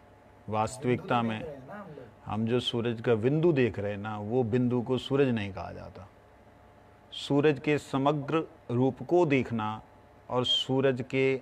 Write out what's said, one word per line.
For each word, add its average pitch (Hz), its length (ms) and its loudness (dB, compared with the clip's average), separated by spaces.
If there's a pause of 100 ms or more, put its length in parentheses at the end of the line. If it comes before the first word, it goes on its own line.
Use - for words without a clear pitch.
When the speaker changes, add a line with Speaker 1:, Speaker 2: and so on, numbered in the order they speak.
(500)
Speaker 1:
वास्तविकता 117 720 0
Speaker 2:
बिंदु - 20 2
तो 113 60 0
Speaker 1:
में। 110 100 -4
Speaker 2:
देख - 80 -10
रहे - 100 -12
हैं - 100 -18
ना - 60 -16
हम 202 140 -14
लोग। - 180 -16 (200)
Speaker 1:
हम 107 220 -2
जो 123 120 2
सूरज 117 420 -2
का 120 140 2
बिंदु 151 360 2
देख 123 280 2
रहे 101 120 -2
हैं 104 60 -6
ना, 107 200 -8
वो 113 260 0
बिंदु 123 380 2
को 123 160 -2
सूरज 139 300 2
नहीं 101 260 -2
कहा 90 180 -10
जाता। 92 360 -16 (1040)
सूरज 143 480 2
के 151 180 2
समग्र 143 680 0 (280)
रूप 127 320 0
को 175 220 4
देखना 113 560 0 (480)
और 123 160 0
सूरज 131 680 2
के 135 300 2